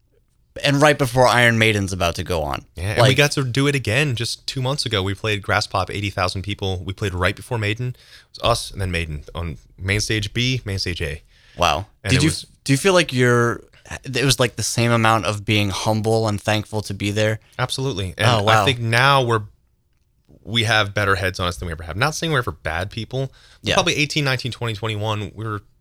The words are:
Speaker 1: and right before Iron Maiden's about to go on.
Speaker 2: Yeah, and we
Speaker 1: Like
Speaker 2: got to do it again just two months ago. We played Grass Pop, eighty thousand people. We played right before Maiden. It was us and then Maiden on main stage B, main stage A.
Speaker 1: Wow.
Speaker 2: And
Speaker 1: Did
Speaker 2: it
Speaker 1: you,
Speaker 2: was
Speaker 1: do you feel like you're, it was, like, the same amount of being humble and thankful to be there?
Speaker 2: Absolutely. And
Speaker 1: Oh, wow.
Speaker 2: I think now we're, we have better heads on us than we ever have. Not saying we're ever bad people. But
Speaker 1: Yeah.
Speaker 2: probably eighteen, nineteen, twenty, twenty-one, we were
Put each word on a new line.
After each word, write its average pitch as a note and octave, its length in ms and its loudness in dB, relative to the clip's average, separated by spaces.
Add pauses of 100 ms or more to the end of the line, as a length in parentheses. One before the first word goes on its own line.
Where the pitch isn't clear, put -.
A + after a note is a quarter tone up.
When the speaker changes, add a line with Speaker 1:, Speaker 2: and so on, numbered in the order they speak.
(640)
Speaker 1:
and C#3 200 2
right D3 160 6
before B2+ 280 4
Iron A#2+ 320 6
Maiden's G#2 360 2
about F2 220 0
to F2+ 80 -4
go E2 180 -2
on. C#2 240 -6 (100)
Speaker 2:
Yeah, D#2+ 140 -6
and G#2+ 80 -6
we A#2+ 100 6
Speaker 1:
Like C3+ 80 4
Speaker 2:
got C#3+ 160 4
to C#3+ 120 0
do C3+ 240 0
it C#3+ 60 2
again B2+ 420 0
just - 300 -6
two - 140 -6
months B2+ 240 -2
ago. A2 180 0
We G2 120 -2
played G#2 280 -4
Grass G#2 240 0
Pop, F#2 240 -2
eighty G2+ 200 -4
thousand F#2 320 -2
people. F#2+ 420 -4
We F#2+ 80 -6
played F#2+ 220 -4
right F2+ 200 0
before - 240 -8
Maiden. A2 300 -2
It - 540 -16
was A2 80 4
us - 200 -2
and - 100 -10
then F#2 100 -2
Maiden E2 340 -4 (100)
on E2+ 220 -8 (220)
main F#2+ 220 -2
stage G#2+ 340 -4
B, B2 320 0
main G2 120 -4
stage F2 220 -6
A. D#2 220 -6 (340)
Speaker 1:
Wow. E2+ 300 0 (180)
Speaker 2:
And G2 60 -2
Speaker 1:
Did C3 80 4
Speaker 2:
it C3+ 60 0
Speaker 1:
you, D#3+ 40 4
Speaker 2:
was - 180 -4 (180)
Speaker 1:
do C3+ 80 0
you C3+ 40 4
feel G3 160 2
like F3 200 2
you're, A#2+ 500 2 (420)
it B2+ 200 -2
was, C3 160 2
like, B2 160 0
the A2 60 -4
same A#2 280 0
amount A2+ 360 4
of G2+ 180 -4
being G#2 260 2
humble A2 580 0
and G#2 120 -2
thankful G#2+ 420 -2
to G2 120 -8
be G2 160 -2
there? G#2+ 300 0 (180)
Speaker 2:
Absolutely. A#2+ 580 -4
And G#2+ 100 2
Speaker 1:
Oh, A#2 180 2
wow. A2 180 4
Speaker 2:
I - 20 0
think A#2+ 140 0
now B2 440 4
we're, A2+ 200 0 (1040)
we A2+ 200 0
have G#2+ 300 2
better G2 220 2
heads F#2 240 -2
on F2+ 80 0
us E2+ 80 -4
than F#2 100 -8
we E2+ 60 -8
ever D#2+ 100 -10
have. D#2+ 140 -10
Not C#3+ 180 0
saying E3 180 -4
we're C#3+ 60 2
ever A2+ 140 -2
bad E2 380 -6
people. B2+ 360 -6 (360)
But G#2+ 60 -6
Speaker 1:
Yeah. G2 60 2
Speaker 2:
probably F3 220 2
eighteen, D3 280 0
nineteen, B2+ 280 -2
twenty, A#2 220 -6
twenty-one, G#2 600 -4
we G#2+ 100 -10
were G#2+ 180 -8 (180)